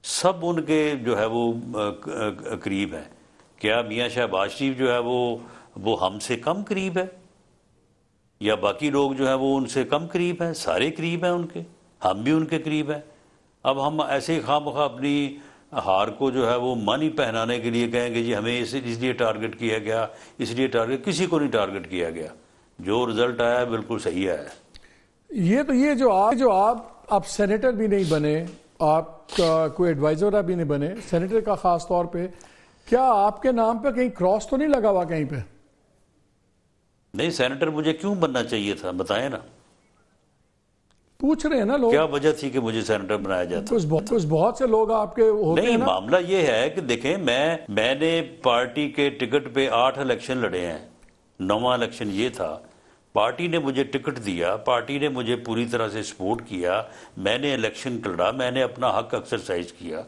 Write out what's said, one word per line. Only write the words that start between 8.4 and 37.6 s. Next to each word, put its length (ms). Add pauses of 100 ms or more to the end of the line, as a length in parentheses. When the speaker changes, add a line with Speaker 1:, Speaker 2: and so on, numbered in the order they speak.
Speaker 1:
या 140
बाकी 340
लोग 240
जो 120
हैं 80
वो 220
उनसे 280
कम 220
करीब 360
हैं? 120
सारे 360
करीब 340
हैं 80
उनके, 280 (420)
हम 220
भी 80
उनके 260
करीब 320
हैं। 140 (600)
अब 160
हम 200
ऐसे 340
ही 60
खामखा 440
अपनी 540 (360)
हार 360
को 200
जो 160
है 120
वो 160
मानी 340
पहनाने 500
के 120
लिए 180
कहेंगे 340
जी 100
हमें 280
इस-, 140
इसलिए 380
टारगेट 420
किया 240
गया, 320 (300)
इसलिए 280
टारगेट, 360
किसी 220
को 120
नहीं 100
टारगेट 420
किया 200
गया। 220 (480)
जो 240
रिजल्ट 360
आया 180
है 120
बिल्कुल 280
सही 300
आया 140
है। 100 (840)
Speaker 2:
ये 300
तो, 80
ये 220
जो 160
आप, 240
जो 160
आप, 600
आप 120
सेनेटर 500
भी 160
नहीं 220
बने, 380 (340)
आपका 840
कोई 220
एडवाइजर 520
भी 140
नहीं 100
बने 340
सेनेटर 400
का, 140
ख़ास 340
तौर 180
पे, 500 (320)
क्या 140
आपके 500
नाम 260
पे 140
कहीं 180
क्रॉस 400
तो 60
नहीं 120
लगा 200
हुआ 160
कहीं 220
पे? 100 (1800)
Speaker 1:
नहीं, 140
सेनेटर 400